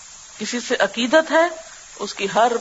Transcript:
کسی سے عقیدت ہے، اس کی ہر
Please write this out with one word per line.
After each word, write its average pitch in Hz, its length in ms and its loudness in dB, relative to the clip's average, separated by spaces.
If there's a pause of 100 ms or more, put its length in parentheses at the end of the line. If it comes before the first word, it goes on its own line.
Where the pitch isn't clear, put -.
(380)
کسی 240 220 -6
سے 233 200 -2
عقیدت 247 520 2
ہے، 330 160 4 (520)
اس 202 140 -8
کی 196 220 -6
ہر 233 260 4